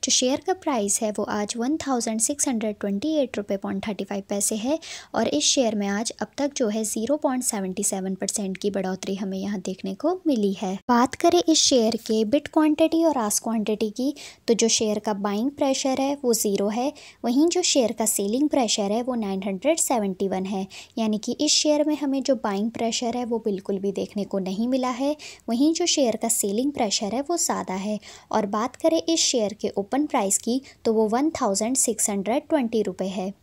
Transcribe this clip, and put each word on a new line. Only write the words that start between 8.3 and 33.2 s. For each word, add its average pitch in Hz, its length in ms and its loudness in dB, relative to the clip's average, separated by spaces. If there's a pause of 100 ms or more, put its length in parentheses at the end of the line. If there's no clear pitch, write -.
की 208 140 -2
बढ़ोतरी 190 440 -4
हमें 190 240 -6
यहाँ 196 220 -4
देखने 190 360 -6
को 330 180 0 (120)
मिली 220 280 2
है। 190 200 -4 (140)
बात 247 280 4
करें 339 240 4
इस 320 180 4
शेयर 233 440 4
के 220 240 2
बिड 277 220 0
क्वांटिटी 320 560 4
और 294 140 4
आस्क 208 240 0
क्वांटिटी 220 480 0
की, 254 220 -2 (360)
तो 233 60 6
जो 226 160 2
शेयर 214 280 2
का 208 220 -2
बाइंग 208 320 0
प्रेशर 269 480 0
है 277 240 0
वो 240 100 4
ज़ीरो 202 360 0
है, 247 220 -2 (320)
वहीं 254 240 4
जो 359 160 0
शेयर 233 280 4
का 226 160 0
सेलिंग 226 400 0
प्रेशर 220 440 2
है 233 100 0
वो 247 140 -2
नाइन 196 280 -2
हंड्रेड 208 360 0
सेवेंटी 202 480 0
वन 185 180 -2
है, 196 200 -4 (320)
यानी 214 200 0
कि 240 220 -4
इस 294 120 2
शेयर 302 340 4
में 302 100 0
हमें 277 260 0
जो 269 200 2
बाइंग 208 300 -2
प्रेशर 233 440 -2
है 247 100 -2
वो 226 140 -2
बिल्कुल 196 380 -4
भी 196 140 -2
देखने 196 320 -4
को 196 140 -4
नहीं 190 300 -2
मिला 254 220 0
है। 277 240 0 (340)
वहीं 254 260 2
जो 349 120 0
शेयर 254 300 2
का 226 140 -2
सेलिंग 226 420 0
प्रेशर 208 420 -2
है 247 80 -2
वो 339 140 -2
ज़्यादा 190 400 -2
है। 208 220 -4 (320)
और 214 180 2
बात 214 280 -2
करें 330 260 4
इस 330 180 2
शेयर 214 400 0
के - 160 -4
ओपन 254 300 -2
प्राइस 202 320 2
की, 247 220 0 (240)
तो 233 80 2
वो 220 160 4
वन 262 240 2
थाउजेंड 226 460 0
सिक्स - 320 0
हंड्रेड 208 380 -2
ट्वेंटी 240 340 2
रुपये 190 280 -4
है। 190 220 -6 (100)